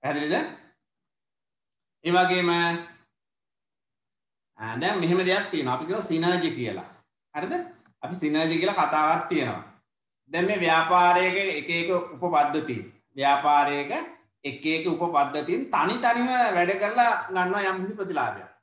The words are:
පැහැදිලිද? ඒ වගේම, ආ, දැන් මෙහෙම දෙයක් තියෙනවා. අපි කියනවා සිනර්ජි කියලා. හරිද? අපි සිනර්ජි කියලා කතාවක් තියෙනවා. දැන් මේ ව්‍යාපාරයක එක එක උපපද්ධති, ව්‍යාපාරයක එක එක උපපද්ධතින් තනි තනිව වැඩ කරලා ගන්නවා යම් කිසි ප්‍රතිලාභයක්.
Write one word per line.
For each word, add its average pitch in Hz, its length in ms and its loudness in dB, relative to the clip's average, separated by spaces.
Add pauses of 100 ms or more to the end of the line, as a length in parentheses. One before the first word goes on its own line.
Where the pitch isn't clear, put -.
පැහැදිලිද? 147 300 -2 (1700)
ඒ 165 80 -2
වගේම, 180 380 2 (2000)
ආ, 113 180 -8
දැන් 185 220 -2
මෙහෙම 175 260 2
දෙයක් 190 260 0
තියෙනවා. 131 240 -2
අපි 151 100 -6
කියනවා 196 240 -6
සිනර්ජි 165 420 0
කියලා. 113 380 -8 (440)
හරිද? 170 200 -6 (500)
අපි - 120 -8
සිනර්ජි 160 440 0
කියලා 190 200 0
කතාවක් 156 480 2
තියෙනවා. 123 360 -2 (680)
දැන් 175 140 0
මේ 202 140 0
ව්‍යාපාරයක 180 760 4
එක 185 340 -4
එක 170 220 -2
උපපද්ධති, 151 840 0 (340)
ව්‍යාපාරයක 143 800 2 (520)
එක 143 220 -8
එක 160 220 0
උපපද්ධතින් 156 760 0 (100)
තනි 175 260 0
තනිව 240 300 2 (240)
වැඩ 175 280 2
කරලා 233 320 2 (140)
ගන්නවා 185 380 -2
යම් 190 160 -2
කිසි 196 160 -6
ප්‍රතිලාභයක්. 160 540 -4 (140)